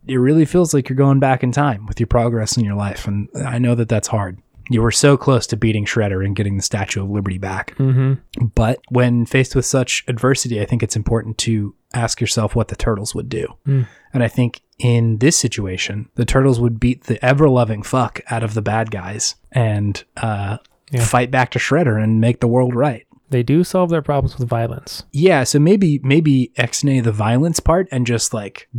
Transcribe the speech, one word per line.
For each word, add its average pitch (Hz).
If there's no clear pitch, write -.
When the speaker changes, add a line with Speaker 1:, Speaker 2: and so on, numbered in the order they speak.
Speaker 1:
it 131
really 147
feels 175
like 139
you're 131
going 139
back 131
in 123
time 123
with -
your 113
progress 117
in 120
your 101
life. 101
And 101
I 120
know 120
that 117
that's 110
hard. 98
You 117
were 113
so 143
close 127
to -
beating 107
Shredder 98
and 98
getting 101
the 95
Statue 98
of 98
Liberty 98
back. -
Speaker 2:
Mm-hmm. 131
Speaker 1:
But 113
when 123
faced 131
with 127
such -
adversity, 123
I 101
think 117
it's 113
important 110
to 104
ask 117
yourself 110
what 113
the -
Turtles 107
would -
do. -
Speaker 2:
Mm. 135
Speaker 1:
And 123
I 113
think 120
in 117
this 143
situation, 101
the 120
Turtles 131
would 117
beat 123
the -
ever-loving 127
fuck 120
out 113
of 107
the 110
bad 110
guys 101
and, 104
uh, 107
Speaker 2:
Yeah. 120
Speaker 1:
fight 123
back 127
to 123
Shredder 127
and 110
make 120
the 123
world 123
right. 120
Speaker 2:
They 123
do 147
solve 180
their 165
problems 143
with 123
violence. 117
Speaker 1:
Yeah, 151
so 147
maybe, 165
maybe 139
ex-nay 131
the 117
violence 120
part 180
and 127
just, 117
like, 104